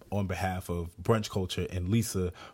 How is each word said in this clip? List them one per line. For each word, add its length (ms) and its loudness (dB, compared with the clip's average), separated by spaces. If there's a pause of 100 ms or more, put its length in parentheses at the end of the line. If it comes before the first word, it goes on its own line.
(100)
on 160 2
behalf 440 -2
of 200 -2 (100)
Brunch 300 2
Culture 400 -2
and 180 -2
Lisa 440 2 (220)